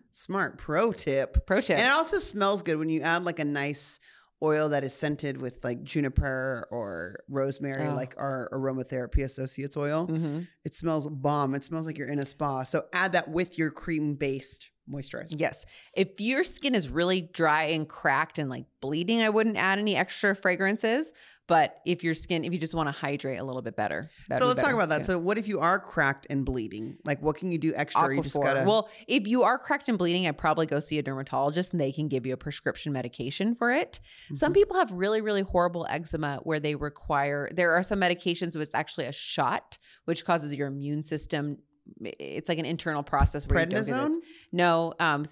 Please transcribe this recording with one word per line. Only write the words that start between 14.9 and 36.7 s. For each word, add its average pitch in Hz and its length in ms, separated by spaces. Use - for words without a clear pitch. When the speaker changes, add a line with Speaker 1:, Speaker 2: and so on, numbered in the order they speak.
Speaker 1:
moisturizer. 139 360
Speaker 2:
Yes. - 300
If 190 260
your 240 220
skin 269 320
is 165 140
really 175 320
dry 160 440
and 156 240
cracked 151 500
and, 147 100
like, 127 160
bleeding, 175 420
I 220 60
wouldn't 214 280
add 190 220
any 208 160
extra 190 400
fragrances. 202 800
But 160 380
if 175 200
your 160 100
skin, 165 300
if 165 80
you 175 80
just 160 140
wanna 151 180
hydrate 139 480
a 131 40
little 127 180
bit 113 120
better, 104 340
that'd 131 120
Speaker 1:
So 254 60
Speaker 2:
be - 40
Speaker 1:
let's 254 100
talk 294 80
Speaker 2:
better, 247 80
Speaker 1:
about 185 140
that. 151 80
Speaker 2:
too. - 60
Speaker 1:
So 185 140
what 185 180
if 214 120
you 196 100
are 175 220
cracked 139 500
and 139 140
bleeding? 120 600
Like, 143 180
what 151 140
can 185 140
you 165 80
do 156 160
extra? 147 400
You 151 80
just 143 140
Speaker 2:
Aquaphor. 143 80
Speaker 1:
gotta 139 240
Speaker 2:
Well, 214 200
if 202 180
you 240 160
are 226 160
cracked 285 300
and 220 100
bleeding, 175 300
I'd 143 100
probably 160 280
go 143 120
see 151 220
a - 20
dermatologist 139 680
and 170 80
they 139 100
can 147 160
give 131 180
you 127 100
a - 20
prescription - 560
medication 139 640
for 240 160
it. - 260
Some 294 180
Speaker 1:
Mm-hmm. 381 80
Speaker 2:
people 415 160
have 269 160
really, 202 280
really 208 220
horrible 175 480
eczema 151 540
where 156 160
they 151 160